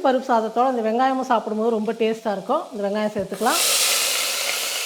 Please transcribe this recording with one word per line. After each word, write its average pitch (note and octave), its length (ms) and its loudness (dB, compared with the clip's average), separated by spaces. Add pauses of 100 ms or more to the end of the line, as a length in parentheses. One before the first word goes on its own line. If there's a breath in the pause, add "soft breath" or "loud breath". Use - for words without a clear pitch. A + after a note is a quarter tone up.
பருப்பு C4 260 2
சாதத்தோட A#3 440 2
அந்த A#3 140 0
வெங்காயமும் B3+ 440 2
சாப்பிடும்போது A3 460 0
ரொம்ப G#3+ 140 -2 (100)
டேஸ்டா A3 360 0
இருக்கும். C4+ 340 -2
இந்த G#3+ 140 -8
வெங்காயம் G#3+ 320 -2
சேர்த்துக்கலாம். G#3 420 0 (1300)